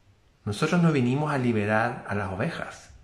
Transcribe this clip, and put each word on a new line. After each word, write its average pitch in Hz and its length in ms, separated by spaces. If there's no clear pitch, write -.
Nosotros 156 380
no 165 100
vinimos 143 400
a 139 60
liberar 110 680
a 98 60
las 98 180
ovejas. - 580